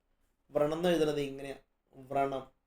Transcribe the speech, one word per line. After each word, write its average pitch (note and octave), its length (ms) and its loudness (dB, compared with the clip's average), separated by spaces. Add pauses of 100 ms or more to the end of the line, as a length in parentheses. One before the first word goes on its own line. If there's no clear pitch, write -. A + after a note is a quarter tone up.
(520)
വ്രണം D3 220 2
എന്ന് E3+ 160 0
എഴുതുന്നത് D3+ 300 4
ഇങ്ങനെയാ, C#3 360 -6 (400)
വ്രണം. C3+ 520 -2 (200)